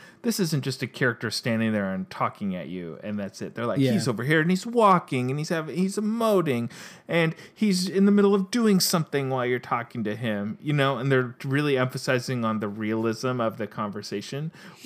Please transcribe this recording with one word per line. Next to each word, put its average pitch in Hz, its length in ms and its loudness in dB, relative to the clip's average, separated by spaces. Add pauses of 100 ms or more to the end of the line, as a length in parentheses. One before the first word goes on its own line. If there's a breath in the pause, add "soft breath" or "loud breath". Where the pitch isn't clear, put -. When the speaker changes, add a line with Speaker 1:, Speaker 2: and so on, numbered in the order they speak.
(220 loud breath)
Speaker 1:
"This 233 180 -2
isn't 156 240 0
just 131 200 -6
a 120 40 -2
character 117 440 -2
standing 113 400 0
there 98 200 -2
and 95 200 -6
talking 104 440 -4
at 78 120 -10
you, 85 340 -10
and 104 160 -8
that's 98 240 -10
it." 92 140 -10
They're 113 100 -4
like, 135 140 0
Speaker 2:
Yeah. 127 140 4
Speaker 1:
"He's 98 140 0
over 117 160 -2
here, 156 160 4
and 165 120 2
he's 185 160 -2
walking, 185 640 2
and 147 80 -4
he's 151 100 -6
having, 156 260 -4
he's 190 220 0
emoting, 202 720 2 (380 loud breath)
and 165 260 2 (220 loud breath)
he's 190 340 2
in 196 160 4
the 208 60 8
middle 202 240 6
of 190 160 0
doing 220 280 4
something 143 520 0
while 127 140 0
you're 123 120 2
talking 120 460 -4
to 104 120 -2
him," 107 460 -4
you 147 120 -2
know, 139 260 2
and 135 120 0
they're 127 220 2 (100)
really 143 320 2
emphasizing 127 720 0
on 110 140 0
the 107 80 -2
realism 113 720 -2
of 110 160 -2
the 110 80 -6
conversation, 107 840 -8 (340 loud breath)